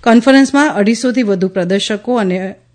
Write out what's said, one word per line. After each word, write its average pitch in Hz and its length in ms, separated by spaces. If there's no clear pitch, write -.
કોન્ફરન્સમાં 269 720
અઢીસોથી 226 500
વધુ 190 240
પ્રદર્શકો 196 680
અને 185 400